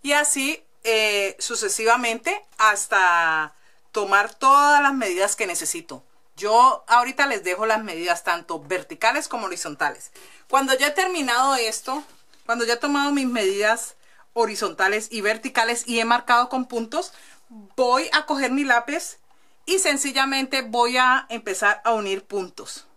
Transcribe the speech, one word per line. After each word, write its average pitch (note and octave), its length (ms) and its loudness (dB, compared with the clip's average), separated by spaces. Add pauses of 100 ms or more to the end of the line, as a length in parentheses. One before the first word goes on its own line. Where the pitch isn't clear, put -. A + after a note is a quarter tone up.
Y C#4+ 120 -2
así, D4 500 0 (220)
eh, G#3+ 560 0
sucesivamente A#3 1000 -2 (180)
hasta F3 920 2 (380)
tomar G3+ 440 0
todas C#4+ 460 6
las C#4 140 2
medidas G3+ 400 0
que G#3 140 -4
necesito. D#3+ 560 -8 (320)
Yo A3+ 500 4
ahorita B3+ 400 2
les A3+ 160 -4
dejo F3+ 240 -2
las A3 160 0
medidas E3+ 400 -4
tanto E3+ 380 -6
verticales F#3 680 -4
como A3+ 200 -8
horizontales. D#3 680 -8 (360)
Cuando C4+ 260 2
ya C#4 140 0
he D4 40 -2
terminado C#4 640 0
esto, B3 480 -6 (400)
cuando A#3+ 200 -2
ya A#3 100 2
he A#3 40 -8
tomado C#4+ 320 0
mis C#4 160 0
medidas G#3+ 680 0 (360)
horizontales G#3 760 -2
y A3+ 100 -8
verticales A3+ 680 -2
y A#3 100 -2
he A3+ 60 0
marcado A#3+ 440 2
con B3+ 180 -4
puntos, A#3+ 460 -6 (360)
voy B3 640 -2
a D4+ 140 2
coger C4+ 260 -2
mi C#4 100 0
lápiz C4+ 560 -2 (460)
y F#4 160 0
sencillamente C4+ 840 -2
voy A#3+ 340 0
a B3+ 320 2
empezar G#3 560 -2
a A#3 80 2
unir G3 320 -2
puntos. - 640 -10 (100)